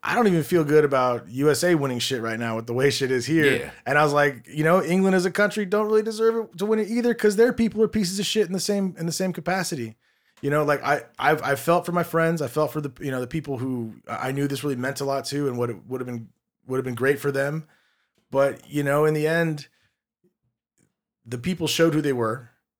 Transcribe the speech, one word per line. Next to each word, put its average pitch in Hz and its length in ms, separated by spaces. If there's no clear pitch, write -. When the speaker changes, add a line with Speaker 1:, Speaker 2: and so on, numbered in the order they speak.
Speaker 1:
I 160 140
don't 233 120
even 170 160
feel 170 200
good 151 200
about 127 460
U 139 220
S 131 120
A 175 120
winning 135 240
shit 120 220
right 113 180
now 113 160
with 113 100
the 117 80
way 131 160
shit 131 220
is 123 160
here. 147 300
Speaker 2:
Yeah. 71 140
Speaker 1:
And 139 120
I 151 60
was 147 80
like, 143 360
you 151 160
know, 175 200
England 185 320
as 180 100
a 185 60
country 208 340
don't 208 200
really 214 160
deserve 220 340
it 214 220
to 190 80
win 220 140
it 202 100
either 233 240
'cause 208 220
their 240 180
people 220 300
are 214 40
pieces 196 320
of 208 60
shit 208 220
in 180 60
the 190 60
same, 196 380
in 165 80
the 170 60
same 185 220
capacity. 165 640
You 139 80
know, 151 140
like, 143 200
I, 143 200
I've, 147 240
I 139 120
felt 170 300
for 175 60
my 175 100
friends. 165 400
I 135 60
felt 151 260
for 156 80
the, 143 180
you 139 120
know, 131 100
the 123 60
people 139 320
who 123 340
I 131 240
knew 139 160
this 139 160
really 143 140
meant 131 220
a 143 60
lot 139 200
to 143 220
and 123 120
what 120 100
it 104 160
would 127 160
have 123 60
been, 117 220
would 131 120
have 127 80
been 127 100
great 135 240
for 143 120
them. 143 360
But, 135 360
you 143 140
know, 143 240
in 156 80
the 151 140
end, 160 400
the 120 100
people 160 300
showed 165 260
who 151 80
they 143 120
were, 120 360